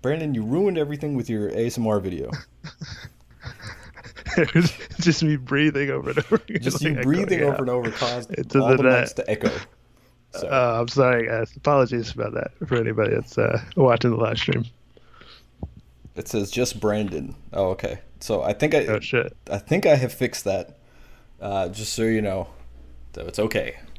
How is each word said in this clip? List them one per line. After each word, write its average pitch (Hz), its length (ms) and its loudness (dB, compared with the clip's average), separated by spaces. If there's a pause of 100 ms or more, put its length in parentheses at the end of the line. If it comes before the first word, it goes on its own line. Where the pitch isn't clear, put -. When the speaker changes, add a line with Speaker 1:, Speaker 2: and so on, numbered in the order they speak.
Speaker 1:
Brandon, 151 320 -2
you 113 100 -2
ruined 175 340 2
everything 147 380 -2
with 120 140 -4
your 107 200 0
A 113 180 0
S 120 100 -4
M 117 100 0
R 104 120 4
video. 90 320 -4 (320)
Speaker 2:
<laughs> - 80 -14 (1700)
It 165 160 2
was 170 200 4 (260)
just 165 240 2
me 151 140 2
breathing 139 540 0
over 135 180 -4
and 127 100 0
over - 160 0
again, 208 260 -2
Speaker 1:
Just 127 220 -2
Speaker 2:
like, 151 140 0
Speaker 1:
you 127 60 -4
breathing 180 360 2
Speaker 2:
echoing - 40 2
Speaker 1:
over 143 100 4
Speaker 2:
out 139 80 -2
Speaker 1:
and 127 80 -2
over 120 220 0
caused 120 420 -4
Speaker 2:
into 131 280 2
Speaker 1:
all 117 80 2
Speaker 2:
the 131 80 8
Speaker 1:
the 131 60 2
Speaker 2:
net. 123 220 6
Speaker 1:
mics - 100 -10
to - 140 -4
echo. 110 220 0 (800)
So. - 160 -8
Speaker 2:
Uh, 123 340 2
I'm 120 80 -2
sorry, 127 380 4
guys. 113 280 -4
Apologies 123 560 2
about 113 220 -6
that - 180 -6 (160)
for 131 80 2
anybody 110 400 2
that's, - 220 -4
uh, 113 240 2 (160)
watching 123 340 6
the 113 60 0
live 113 200 0
stream. - 280 0 (1500)
Speaker 1:
It 90 120 -10
says 104 240 -2
just 120 300 -2
Brandon. 104 540 -2 (180)
Oh, 95 160 2
okay. - 300 -4 (200)
So 104 240 -2
I 98 80 0
think 156 220 0
I, 143 140 2
Speaker 2:
Oh, 107 120 0
shit. - 380 -2 (120)
Speaker 1:
I 101 80 -4
think 165 280 0
I 156 100 8
have 127 160 0
fixed - 320 -4
that. 95 360 -4 (600)
Uh, 98 300 -2
just 107 240 -8
so 117 100 0
you 113 180 2
know, 95 260 -2 (680)
so - 80 -12
it's - 180 -8
okay. 104 380 -2 (220)